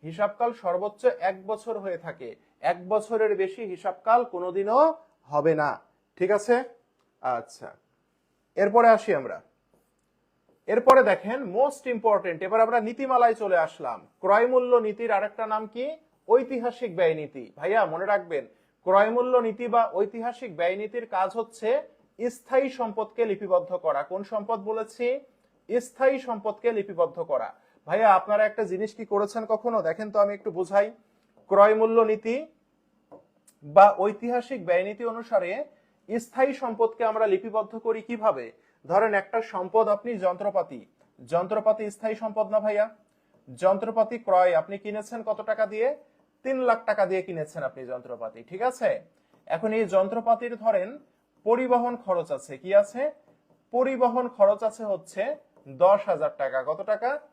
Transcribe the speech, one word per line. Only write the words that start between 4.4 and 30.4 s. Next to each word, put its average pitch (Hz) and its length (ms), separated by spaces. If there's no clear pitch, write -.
হবে 147 280
না, 147 100
ঠিক 185 180
আছে? 226 180
আচ্ছা, - 300
এরপরে 226 340
আসি 220 140
আমরা। 104 180
এরপরে 262 280
দেখেন 202 280
most 277 280
important, 196 520
এবার 214 200
আমরা 233 120
নীতিমালায় 240 540
চলে 190 140
আসলাম। 123 320
ক্রয় 208 300
মূল্য 247 200
নীতির 220 300
আরেকটা 208 360
নাম 220 100
কি? 240 100
ঐতিহাসিক 247 640
ব্যয় 165 220
নীতি। 135 240
ভাইয়া 190 220
মনে 175 200
রাখবেন, 170 320
ক্রয় 202 300
মূল্য 254 180
নীতি 226 280
বা 233 80
ঐতিহাসিক 233 600
ব্যয় 175 220
নীতির 220 340
কাজ 185 240
হচ্ছে 220 300
স্থায়ী 254 500
সম্পদকে 220 520
লিপিবদ্ধ 180 400
করা। 147 160
কোন 185 100
সম্পদ 214 260
বলেছি? 226 360
স্থায়ী 269 300
সম্পদকে 214 420
লিপিবদ্ধ 175 400
করা। 113 180
ভাইয়া 214 200
আপনারা 208 320
একটা 214 120
জিনিস 208 260
কি 233 140
করেছেন 208 300
কখনো? 220 260
দেখেন 214 260
তো 214 100
আমি 202 140
একটু 202 200